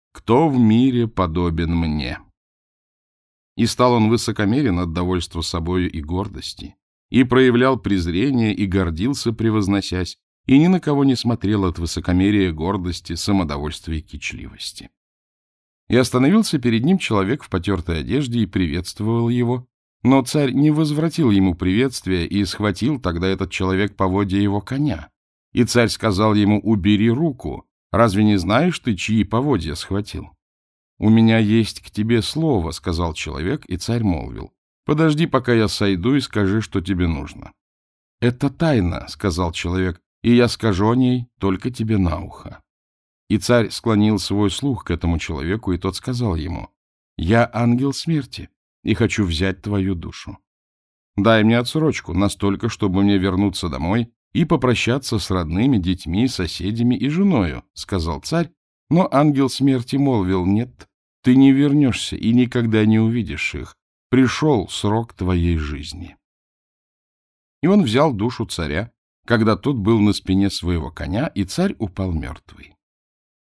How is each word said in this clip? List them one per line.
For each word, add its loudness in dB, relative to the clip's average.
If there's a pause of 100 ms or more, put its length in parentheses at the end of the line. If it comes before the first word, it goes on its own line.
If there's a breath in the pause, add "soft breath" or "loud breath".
(120)
«Кто 2
в 0
мире 4
подобен -2
мне?» -4 (1400)
И 2
стал 2
он 4
высокомерен 0
от -4
довольства -4
собою -2
и -10
гордости, -8 (340)
и 4
проявлял 4
презрение, 0
и -4
гордился, -2
превозносясь, -2 (280)
и 6
ни 6
на 4
кого 0
не 4
смотрел -2
от -2
высокомерия, 0
гордости, -6
самодовольства -4
и -4
кичливости. -14 (960)
И 2
остановился 2
перед 0
ним 4
человек -2
в -20
потертой -2
одежде -2
и 0
приветствовал -2
его, -2 (340)
но 6
царь 2
не 4
возвратил 0
ему 4
приветствия, 0
и -2
схватил -2
тогда -2
этот -4
человек -2
поводья 0
его 0
коня. -4 (420)
И 2
царь 2
сказал 0
ему: 4
«Убери 2
руку, -4 (260)
разве 2
не 4
знаешь 0
ты, -4
чьи 0
поводья -2
схватил?» -8 (680)
«У 4
меня 6
есть 0
к -20
тебе 0
слово», — -2
сказал -4
человек, -8
и -8
царь -4
молвил: -4 (340)
«Подожди, 2
пока 0
я 4
сойду, 0
и 2
скажи, -2
что -6
тебе 0
нужно». -6 (680)
«Это 0
тайна», — 0
сказал -4
человек, — -4 (220)
«и 4
я 4
скажу 0
о 2
ней 0 (100)
только -2
тебе -2
на 0
ухо». -16 (680)
И 2
царь 2
склонил 2
свой 0
слух -6
к -6
этому -2
человеку, -6
и -2
тот -4
сказал -4
ему: -8 (480)
«Я 2
ангел 0
смерти, -6 (320)
и 0
хочу 0
взять -2
твою -2
душу. -14 (800)
Дай 4
мне 4
отсрочку, -2
настолько, 0
чтобы 0
мне 4
вернуться 0
домой -2 (220)
и 2
попрощаться 0
с -6
родными, 0
детьми, -2
соседями -2
и -4
женою», — 0
сказал -6
царь, -4 (400)
но 2
ангел 4
смерти 0
молвил: 0
«Нет, -2 (340)
ты 6
не 8
вернешься 2
и 0
никогда 2
не 6
увидишь -2
их. -12 (340)
Пришел 2
срок -4
твоей 0
жизни». -10 (1500)
И 2
он 6
взял 2
душу -4
царя, -6 (340)
когда 2
тот -2
был 2
на 4
спине 0
своего -4
коня, -6
и -4
царь -4
упал -6
мертвый. -10 (720)